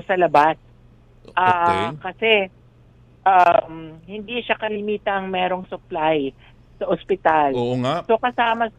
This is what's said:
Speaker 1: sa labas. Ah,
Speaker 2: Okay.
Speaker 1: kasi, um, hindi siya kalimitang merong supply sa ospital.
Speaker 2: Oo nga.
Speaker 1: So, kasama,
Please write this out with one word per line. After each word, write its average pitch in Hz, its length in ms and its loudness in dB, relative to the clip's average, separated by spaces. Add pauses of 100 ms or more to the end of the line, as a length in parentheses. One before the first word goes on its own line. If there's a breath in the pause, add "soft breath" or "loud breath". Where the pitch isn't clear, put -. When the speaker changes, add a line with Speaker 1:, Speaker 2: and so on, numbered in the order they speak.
Speaker 1:
sa 196 80 -2
labas. 156 480 4 (720)
Ah, 170 560 2
Speaker 2:
Okay. 151 160 -12
Speaker 1:
kasi, 220 260 -2 (960)
um, 165 800 2
hindi 214 400 -8
siya - 160 -4
kalimitang 208 720 -4
merong 185 400 -4
supply 156 560 -2 (480 soft breath)
sa 196 80 -8
ospital. 160 720 0
Speaker 2:
Oo 123 240 -2
nga. 147 240 -2
Speaker 1:
So, 226 160 0
kasama, 233 580 -2